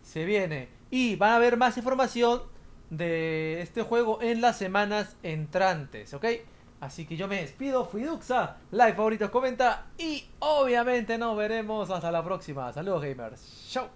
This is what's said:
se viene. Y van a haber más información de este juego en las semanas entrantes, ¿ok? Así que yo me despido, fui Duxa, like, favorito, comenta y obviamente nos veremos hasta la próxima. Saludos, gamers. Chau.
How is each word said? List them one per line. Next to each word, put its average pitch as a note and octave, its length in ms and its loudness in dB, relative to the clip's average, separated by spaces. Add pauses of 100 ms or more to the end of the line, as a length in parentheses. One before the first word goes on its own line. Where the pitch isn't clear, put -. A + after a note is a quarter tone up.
se D#3+ 240 -8
viene. F3 420 -2 (220)
Y A#3+ 260 2
van G3+ 140 4
a A#3 60 6
haber A#3+ 200 6
más A#3+ 220 2
información B3 640 2 (480)
de D#3+ 720 -2
este G#3+ 200 -6
juego A3+ 380 0
en A#3 220 0
las A#3+ 160 4
semanas G3+ 640 -2
entrantes, D#3 880 0
¿ok? C#3+ 140 -4 (540)
Así D3+ 260 -12
que E3 100 -8
yo F#3+ 120 -4
me G3 140 -2
despido, B3+ 420 -2
fui G#3+ 200 -6
Duxa, B3+ 520 -2 (140)
like, G#3+ 260 6
favorito, G#3+ 340 0
comenta B3 580 0 (100)
y D#4 280 -6 (120)
obviamente B3 800 2
nos A#3 180 -2
veremos G#3+ 540 -2
hasta E3+ 200 -2
la E3 140 0
próxima. D3 480 -6
Saludos, E3+ 300 -2
gamers. B2 680 -10
Chau. B3+ 260 -4